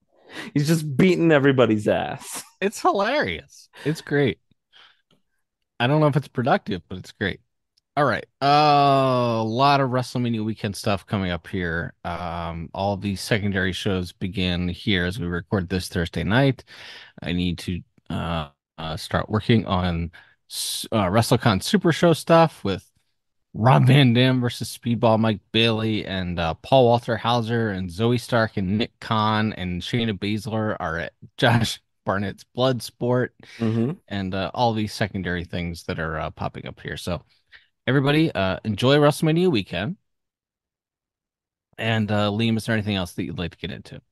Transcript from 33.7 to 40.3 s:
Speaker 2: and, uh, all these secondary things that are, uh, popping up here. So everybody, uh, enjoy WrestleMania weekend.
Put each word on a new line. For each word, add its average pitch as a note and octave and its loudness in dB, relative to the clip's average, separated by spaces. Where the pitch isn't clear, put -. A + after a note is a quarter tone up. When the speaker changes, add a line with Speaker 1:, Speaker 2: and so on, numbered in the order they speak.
Speaker 2:
and, G2 -6
uh, F#2+ -4
all A#2 0
these G#2+ -4
secondary F2+ -4
things E2+ -8
that E2 -6
are, D#2+ -6
uh, D#2 -6
popping - -10
up - -16
here. - -10
So - -6
everybody, C#3+ 2
uh, F#2+ -2
enjoy A#2 2
WrestleMania D#3+ 4
weekend. G#2 -2